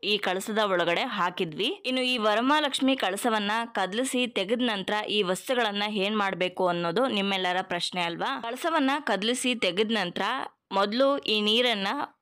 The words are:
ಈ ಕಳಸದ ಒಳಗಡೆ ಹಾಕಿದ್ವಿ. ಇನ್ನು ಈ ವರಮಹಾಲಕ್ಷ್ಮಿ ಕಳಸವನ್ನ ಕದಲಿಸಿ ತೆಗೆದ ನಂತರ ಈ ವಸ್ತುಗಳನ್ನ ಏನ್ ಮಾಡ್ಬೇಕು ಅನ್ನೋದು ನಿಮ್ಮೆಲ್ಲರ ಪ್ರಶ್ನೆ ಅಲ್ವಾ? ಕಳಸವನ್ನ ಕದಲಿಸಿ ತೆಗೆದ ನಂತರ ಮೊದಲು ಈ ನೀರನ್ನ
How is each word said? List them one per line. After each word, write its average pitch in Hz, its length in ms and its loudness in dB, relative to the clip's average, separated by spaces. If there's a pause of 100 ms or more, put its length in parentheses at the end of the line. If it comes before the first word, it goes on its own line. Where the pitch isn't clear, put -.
ಈ 202 140 0
ಕಳಸದ 196 400 -2
ಒಳಗಡೆ 180 400 2
ಹಾಕಿದ್ವಿ. 196 880 -2
ಇನ್ನು 254 160 0
ಈ 254 160 0
ವರಮಹಾಲಕ್ಷ್ಮಿ 262 760 2
ಕಳಸವನ್ನ 214 560 0 (140)
ಕದಲಿಸಿ 240 640 -2
ತೆಗೆದ 226 340 -2
ನಂತರ 208 440 -2
ಈ 208 180 0
ವಸ್ತುಗಳನ್ನ 208 680 0
ಏನ್ 214 280 0
ಮಾಡ್ಬೇಕು 185 500 0
ಅನ್ನೋದು 175 400 0
ನಿಮ್ಮೆಲ್ಲರ 190 540 0
ಪ್ರಶ್ನೆ 180 400 -4
ಅಲ್ವಾ? 180 400 -4
ಕಳಸವನ್ನ 269 580 0
ಕದಲಿಸಿ 247 560 0
ತೆಗೆದ 208 360 0
ನಂತರ 190 300 -2 (500)
ಮೊದಲು 233 460 4
ಈ 214 240 0
ನೀರನ್ನ 214 460 2 (340)